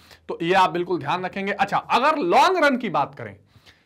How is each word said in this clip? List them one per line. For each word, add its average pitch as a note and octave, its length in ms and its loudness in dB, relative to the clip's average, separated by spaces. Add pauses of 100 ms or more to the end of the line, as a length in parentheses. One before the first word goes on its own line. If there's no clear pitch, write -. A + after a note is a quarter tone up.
(280)
तो F3+ 140 -8
ये E3+ 120 0
आप F#3 160 4
बिल्कुल F3 280 -4
ध्यान D#3+ 260 -4
रखेंगे। G3 280 -6
अच्छा, F#3+ 260 -2
अगर C#4 400 0
लॉन्ग D4 460 2
रन C#4 120 2
की G#3+ 140 -6
बात D3 240 -2
करें, G#2 220 -14 (500)